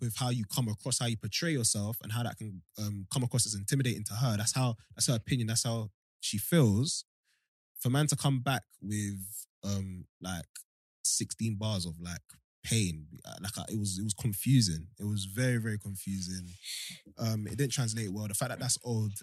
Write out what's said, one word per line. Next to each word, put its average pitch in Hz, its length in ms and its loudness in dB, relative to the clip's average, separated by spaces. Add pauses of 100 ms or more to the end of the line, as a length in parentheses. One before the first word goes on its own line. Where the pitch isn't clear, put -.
with 117 160 -4
how 127 120 0
you 120 160 0
come 120 220 0
across, 113 320 -2
how 123 60 0
you 117 120 2
portray 165 340 -2
yourself, 113 500 0
and 104 100 -8
how 117 120 0
that - 140 -4
can, 95 240 -10 (180)
um, 101 340 -4
come 131 100 2
across 123 220 2
as 107 80 -4
intimidating 107 500 0
to 101 120 -4
her, 120 200 4
that's 113 180 0
how, 127 220 2 (200)
that's - 120 2
her 135 80 4
opinion, 117 320 0
that's 113 160 2
how 113 280 -2 (280)
she - 200 -2
feels. 127 680 6 (720)
For 123 120 2
man 143 160 4
to 143 80 4
come 139 260 4
back 127 220 2 (180)
with, 101 380 -2 (440)
um, 95 420 -4 (140)
like, 87 280 -6 (560)
sixteen 110 520 0
bars 101 300 -2
of, 82 160 -8
like, 87 200 -8 (420)
pain, 87 420 0 (180)
uh, - 180 -12
like, 107 180 -8
uh, 87 100 -6
it 110 100 -2
was, 95 200 -2
it 104 40 -4
was 110 120 0
confusing. 98 720 2 (120)
It 101 60 -6
was 104 200 -2
very, 120 320 0
very 110 200 -2
confusing. 92 720 -6 (680)
Um, 113 300 0
it 113 100 -6
didn't 131 160 0
translate 113 380 -2
well. 107 160 -4
The 98 60 -4
fact 123 160 0
that 113 100 -6
that's 127 240 0
old 110 400 0